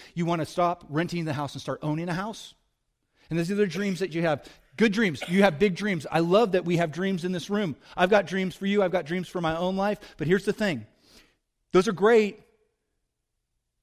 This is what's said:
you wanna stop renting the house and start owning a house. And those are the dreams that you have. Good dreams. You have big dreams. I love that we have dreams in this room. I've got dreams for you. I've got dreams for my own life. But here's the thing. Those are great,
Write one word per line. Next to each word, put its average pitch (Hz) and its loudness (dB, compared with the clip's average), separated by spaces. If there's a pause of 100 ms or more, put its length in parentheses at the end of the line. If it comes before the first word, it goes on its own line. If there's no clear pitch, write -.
(140)
you 170 -2
wanna 165 0
stop 175 0
renting 170 -2
the 156 -4
house 147 -6
and 135 -12
start 135 -8
owning 156 -2
a 170 -4
house. 202 -8 (720)
And 160 -2
those 165 -2
are 202 -2
the 208 4
dreams 185 -4
that 170 -4
you 165 -2
have. 151 -2 (280)
Good 214 4
dreams. 185 0
You 185 4
have 180 4
big 196 2
dreams. 185 -4
I 165 2
love 185 4
that 180 0
we 170 0
have 165 0
dreams 180 -2
in 185 -4
this 175 -6
room. 202 -2 (200)
I've 185 2
got 202 4
dreams 190 -4
for 196 -8
you. 202 2
I've 180 0
got 175 -2
dreams 175 -6
for 180 -8
my 160 0
own 180 -2
life. 196 -2 (180)
But 151 -6
here's 185 2
the 208 0
thing. 156 -4 (880)
Those 185 4
are 220 2
great, 208 4 (1400)